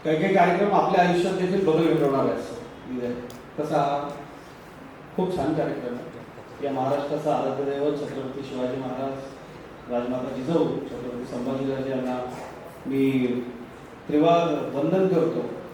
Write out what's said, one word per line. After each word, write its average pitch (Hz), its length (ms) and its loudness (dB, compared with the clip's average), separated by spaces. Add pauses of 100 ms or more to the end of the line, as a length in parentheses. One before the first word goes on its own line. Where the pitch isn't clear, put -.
काही 160 160 4
काही 190 140 4
कार्यक्रम 185 380 6
आपल्या 175 360 6
आयुष्यात 170 260 4
देखील 180 320 2
बदल 160 280 4
घडवणार 135 300 4
आहे - 80 2
असं - 220 -4 (340)
मी 127 120 -4 (580)
कसा, 147 520 0 (1040)
खूप 180 200 0
छान 160 180 0
कार्यक्रम 131 400 -2
आहे. - 720 -10
या 135 60 -2
महाराष्ट्राचा 143 640 0
आराध्य 135 300 0
दैवत 143 320 0
छत्रपती 131 460 -6
शिवाजी 127 340 -4
महाराज, 131 360 -4 (800)
राजमाता 127 440 0
जिजाऊ, 139 280 2
छत्रपती 123 720 -4
संभाजीराजे 135 540 -2
यांना 127 400 -2 (560)
मी 131 400 4 (840)
त्रिवार 165 680 4
वंदन 185 320 4
करतो. 156 360 2 (300)